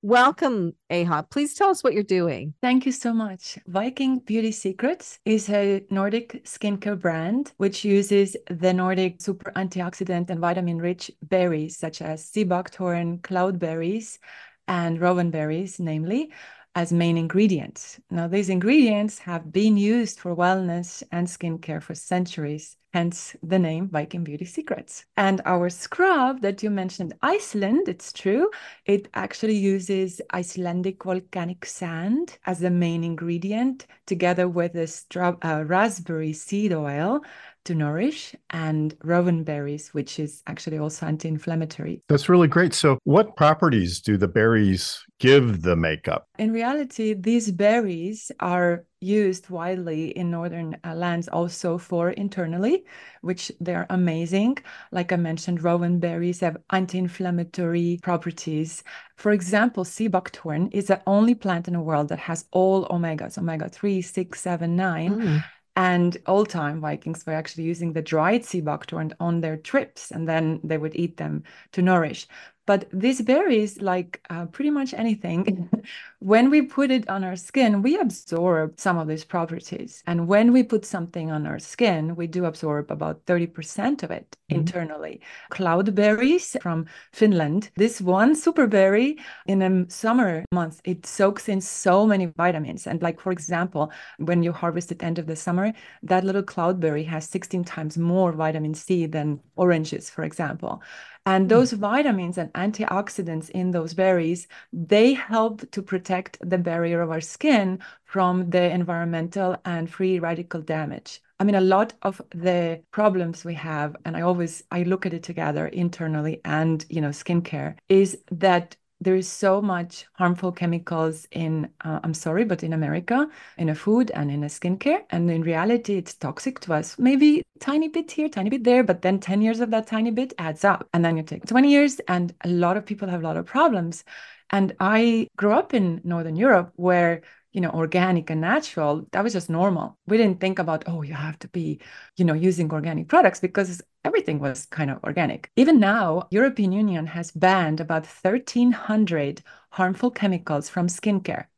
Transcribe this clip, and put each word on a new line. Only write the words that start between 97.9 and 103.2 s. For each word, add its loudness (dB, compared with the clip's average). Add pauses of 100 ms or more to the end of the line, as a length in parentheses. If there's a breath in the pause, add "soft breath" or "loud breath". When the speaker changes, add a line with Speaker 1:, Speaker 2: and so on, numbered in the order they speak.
Speaker 2:
more 2
vitamin -2
C -2
than -4 (160)
oranges, 0
for -8
example. -6 (440 loud breath)
And 4
Speaker 1:
Hmm. 0
Speaker 2:
those 6
vitamins 0
and -6
antioxidants -4